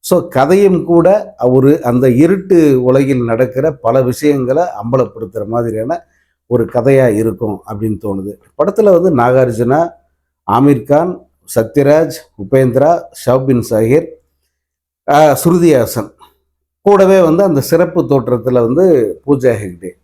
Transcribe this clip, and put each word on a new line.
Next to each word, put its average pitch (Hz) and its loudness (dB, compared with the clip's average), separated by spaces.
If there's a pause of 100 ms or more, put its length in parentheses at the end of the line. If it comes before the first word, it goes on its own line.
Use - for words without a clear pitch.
So, - -2
கதையும் 180 2
கூட 170 0
ஒரு 131 2
அந்த 123 0
இருட்டு 165 2
உலகில் 131 0
நடக்கிற 123 -2
பல 127 -2
விஷயங்களை 135 -2
அம்பலப்படுத்துற 110 -6
மாதிரியான 117 -6 (420)
ஒரு 117 -2
கதையா 131 0
இருக்கும் 107 -4
அப்படின்னு 107 -6
தோணுது. 98 -8 (240)
படத்துல 196 2
வந்து 175 0
நாகார்ஜுனா, 123 0 (640)
ஆமீர் 131 2
கான், 175 -2 (280)
சத்யராஜ், 143 0 (220)
உபேந்திரா, 131 0 (260)
ஷாபின் 131 0
சாஹிர், 120 0 (1040)
ஆ, 147 4
ஸ்ருதி 170 2
ஹாசன், 117 -2 (680)
கூடவே 190 4
வந்து 170 2
அந்த 165 0
சிறப்பு 165 -2
தோற்றத்துல 123 -2
வந்து 123 2 (420)
பூஜா 131 0
ஹெக்டே. 92 -10 (140)